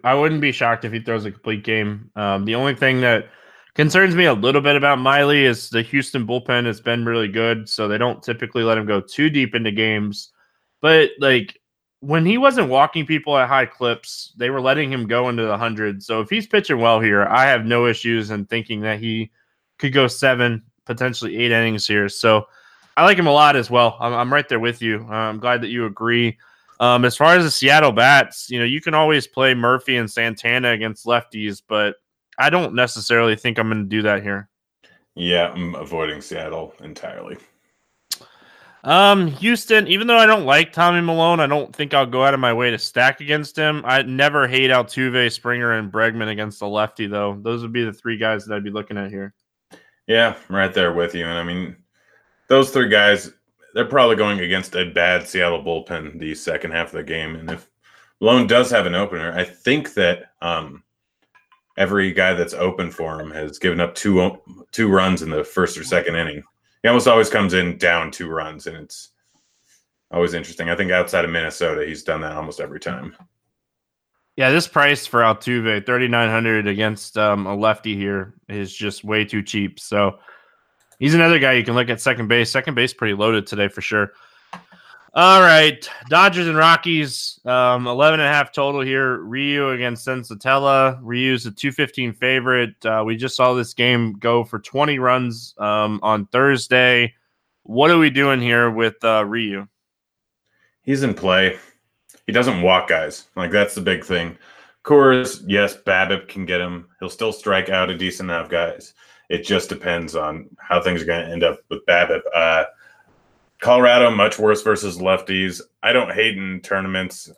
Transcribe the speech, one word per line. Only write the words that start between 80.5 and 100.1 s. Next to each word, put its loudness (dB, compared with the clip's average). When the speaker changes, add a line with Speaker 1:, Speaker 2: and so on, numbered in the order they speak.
Speaker 1:
he's 2
another 4
guy 2
you 2
can -4
look 0
at -4
second -2
base. 2
Second -4
base 0
pretty -4
loaded -2
today -4
for -10
sure. -2
All 8
right, 6
Dodgers 4
and -2
Rockies, 2
um, 0
eleven 4
and 2
a 2
half 2
total -2
here. -2
Ryu -4
against -6
Senzatella. 0
Ryu's -4
a -8
two -6
fifteen -4
favorite. -2
Uh, 0
we -4
just -6
saw 2
this -6
game 0
go 0
for -10
twenty -4
runs, -2
um, -2
on -2
Thursday. 2
What 2
are 6
we 4
doing 2
here 2
with, -2
uh, 2
Ryu? -6